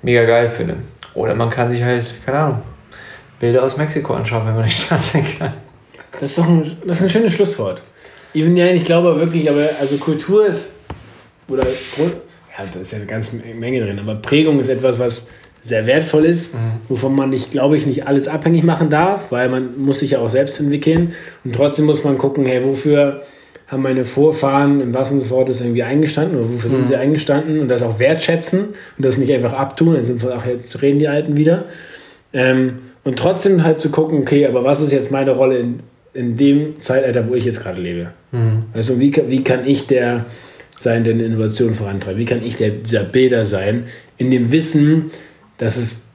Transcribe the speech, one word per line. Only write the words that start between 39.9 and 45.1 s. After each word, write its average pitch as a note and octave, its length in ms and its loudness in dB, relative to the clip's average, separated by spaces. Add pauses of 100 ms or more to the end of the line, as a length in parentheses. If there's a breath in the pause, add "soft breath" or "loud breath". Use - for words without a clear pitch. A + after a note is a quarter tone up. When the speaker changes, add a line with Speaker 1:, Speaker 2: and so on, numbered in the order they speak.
Speaker 2:
sein, A#2 260 0
der A2+ 100 2
eine A2+ 100 0
Innovation A2 500 0
vorantreibt? G2 440 -6
Wie A#2 60 -2
kann A#2+ 200 -4
ich A#2 120 -6
der, G#2+ 140 0
dieser A2 320 -4
Bilder B2 420 2
sein, G2+ 400 -2 (320 loud breath)
in B2+ 140 -2
dem A#2+ 220 2
Wissen, D#3 580 2 (480 loud breath)